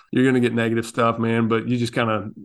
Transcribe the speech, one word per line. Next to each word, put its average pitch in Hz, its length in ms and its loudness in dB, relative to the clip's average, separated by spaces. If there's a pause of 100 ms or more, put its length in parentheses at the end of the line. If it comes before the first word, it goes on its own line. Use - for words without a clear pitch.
(120)
you're 127 140 2
gonna 127 140 4
get 117 140 2
negative 113 320 0
stuff, 117 320 0
man, 113 300 0
but 113 200 0
you 120 80 0
just 117 180 -2
kinda, 110 360 -2 (160)